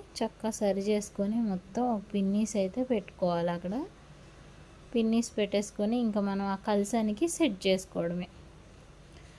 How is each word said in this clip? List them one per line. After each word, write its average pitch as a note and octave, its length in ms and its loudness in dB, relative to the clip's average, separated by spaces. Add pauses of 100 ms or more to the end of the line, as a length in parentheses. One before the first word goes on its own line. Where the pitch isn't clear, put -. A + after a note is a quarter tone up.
(160)
చక్కగా A3 460 -4
సరి G3 260 2
చేసుకొని G#3 500 0 (140)
మొత్తం F#3 400 -4
ఒక G3+ 200 -2
పిన్నీస్ G3+ 440 2
అయితే F#3+ 280 0
పెట్టుకోవాలి F3 760 0
అక్కడ. F3+ 180 -4 (1120)
పిన్నీస్ A3+ 460 2
పెట్టేసుకొని G#3 640 0
ఇంకా G#3+ 220 0
మనం G3+ 240 0
ఆ G3 200 0
కలశానికి G#3+ 640 2
సెట్ C#4+ 320 0
చేసుకోవడమే. F3+ 680 0 (1120)